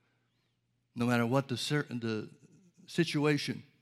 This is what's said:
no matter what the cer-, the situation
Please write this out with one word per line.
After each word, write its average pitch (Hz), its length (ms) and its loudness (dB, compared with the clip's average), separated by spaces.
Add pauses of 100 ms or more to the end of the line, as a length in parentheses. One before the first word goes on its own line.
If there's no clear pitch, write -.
(960)
no 120 100 -2
matter 120 220 4
what 135 220 2
the 120 100 -4
cer-, 147 320 -2
the 113 380 -4 (580)
situation 147 760 0 (200)